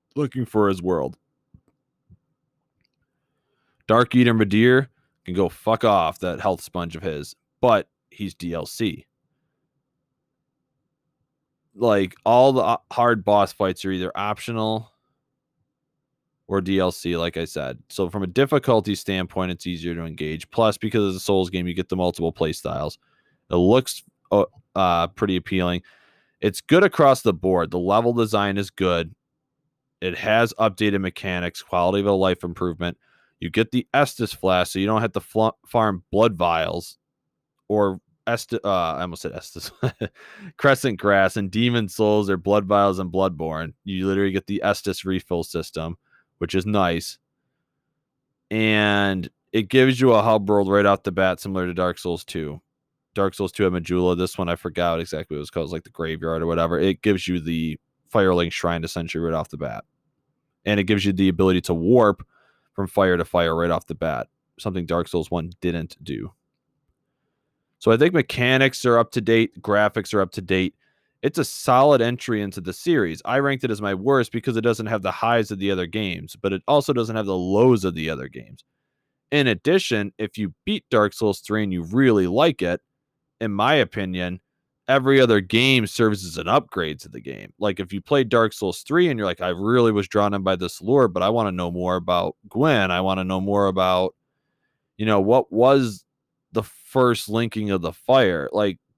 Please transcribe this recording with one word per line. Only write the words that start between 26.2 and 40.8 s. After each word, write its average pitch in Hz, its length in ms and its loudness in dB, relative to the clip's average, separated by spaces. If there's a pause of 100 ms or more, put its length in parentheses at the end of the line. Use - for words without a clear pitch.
It's 104 200 -2
good 175 220 4
across 143 380 4
the 107 120 2
board. 87 380 0
The 90 80 -4
level 107 340 0
design 104 440 -2
is 101 120 -6
good. 87 460 -2 (840)
It 90 160 -6
has 110 420 0
updated 104 420 0
mechanics, 90 600 -6
quality 92 400 0
of 98 60 0
a 101 40 4
life 95 320 2
improvement. 87 540 -6 (420)
You 85 100 -8
get 110 220 0
the 123 220 -2
Estus 131 420 0
Flask, 90 380 0
so 95 60 -4
you 95 60 0
don't 107 160 0
have 110 120 -4
to 98 80 -4
fl-, - 440 -2
farm 107 460 0
blood 107 240 2
vials 85 600 -4 (720)
or 101 320 0 (280)
Est-, 117 260 -4 (100)
uh, 90 300 -2
I 71 80 -8
almost 87 200 -10
said 73 120 -10
Estus. - 380 -14 (600)
<laughs> 190 260 -20
Crescent 131 400 2